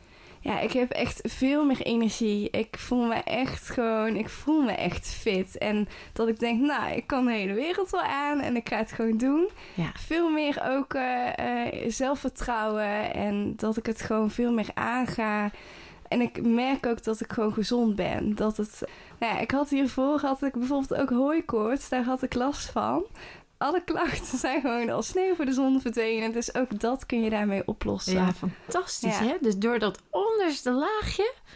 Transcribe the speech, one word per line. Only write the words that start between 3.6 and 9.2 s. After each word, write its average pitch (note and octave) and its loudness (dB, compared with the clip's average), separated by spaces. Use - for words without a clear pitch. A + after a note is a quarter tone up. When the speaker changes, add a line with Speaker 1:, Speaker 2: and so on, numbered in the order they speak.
Speaker 1:
gewoon, A3 0
ik A3 -4
voel D4+ 2
me A3+ 2
echt - -2
fit. F#3+ -2
En G#3 0
dat A3+ 2
ik A3 0
denk, A#3 2
"Nou, C#4 0
ik - -4
kan B3+ 2
de A#3+ 4
hele G3 0
wereld F4 0
wel F4+ 0
aan C#4+ 0
en A#3+ 0
ik A#3 -2
ga A3+ 0
het A3 -2
gewoon A3+ 0
doen." C#4+ 4